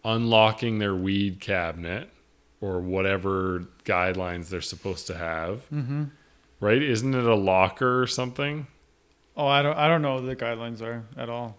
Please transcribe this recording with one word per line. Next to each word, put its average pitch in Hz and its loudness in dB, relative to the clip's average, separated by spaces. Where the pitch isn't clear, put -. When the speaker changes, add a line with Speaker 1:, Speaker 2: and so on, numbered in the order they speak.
Speaker 1:
unlocking 113 4
their 101 0
weed 98 0
cabinet 85 -4
or 92 -2
whatever 92 0
guidelines 90 -2
they're 90 -6
supposed - -8
to 90 -8
have, 85 -6
Speaker 2:
Mm-hmm. 143 -4
Speaker 1:
right? 113 4
Isn't 131 0
it 123 2
a 117 6
locker 98 4
or 120 0
something? 143 -4
Speaker 2:
Oh, 147 0
I 143 4
don't, 151 2
I 151 4
don't 165 4
know 135 0
what 127 -4
the 131 -6
guidelines 117 -6
are 117 -8
at 120 -8
all. 117 -10